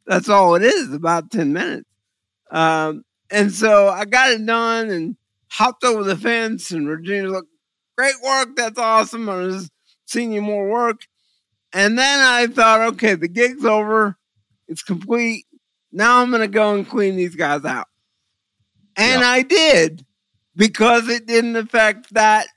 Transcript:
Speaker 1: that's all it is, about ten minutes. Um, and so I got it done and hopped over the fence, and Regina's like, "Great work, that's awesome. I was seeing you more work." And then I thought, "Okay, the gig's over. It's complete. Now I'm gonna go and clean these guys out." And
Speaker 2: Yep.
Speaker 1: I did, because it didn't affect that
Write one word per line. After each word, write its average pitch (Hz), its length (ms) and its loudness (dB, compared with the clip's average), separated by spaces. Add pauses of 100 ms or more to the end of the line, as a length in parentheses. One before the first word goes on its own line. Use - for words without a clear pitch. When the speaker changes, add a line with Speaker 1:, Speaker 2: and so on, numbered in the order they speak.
Speaker 1:
that's 185 220 -2
all 190 260 6
it 185 80 2
is, 262 300 0
about 165 360 -4
ten 156 240 -2
minutes. - 340 -6 (640)
Um, 156 540 -2 (260)
and 202 220 0
so 202 380 4
I 190 160 -4
got 254 260 2
it 220 140 -2
done 226 440 -2
and 170 280 -6 (320)
hopped 240 340 -2
over 226 200 0
the 196 140 -2
fence, 220 540 -4
and 156 160 -6
Regina's 190 460 -6
like, 185 100 -8 (540)
"Great 269 260 0
work, 269 320 -2
that's 233 240 -4
awesome. 220 500 0
I 190 60 -6
was 185 340 -8 (360)
seeing 233 260 -6
you 208 100 -4
more 208 280 -4
work." 233 320 -2 (720)
And 208 260 0
then 277 220 2
I 240 260 4
thought, 226 340 4 (120)
"Okay, 220 220 0
the 170 120 -6
gig's 240 380 -2
over. 214 520 0 (520)
It's 165 140 -14
complete. 220 640 -4 (460)
Now 240 300 4
I'm 247 100 -2
gonna 220 160 0
go 208 280 0
and 202 120 -6
clean 196 300 -2
these 175 180 -4
guys 147 300 -4
out." 123 220 -8 (1080)
And 254 260 2
Speaker 2:
Yep. 247 80 2
Speaker 1:
I 254 140 2
did, 262 640 2 (500)
because 226 540 2
it 233 160 -4
didn't 233 320 0
affect 220 560 -2
that 214 440 2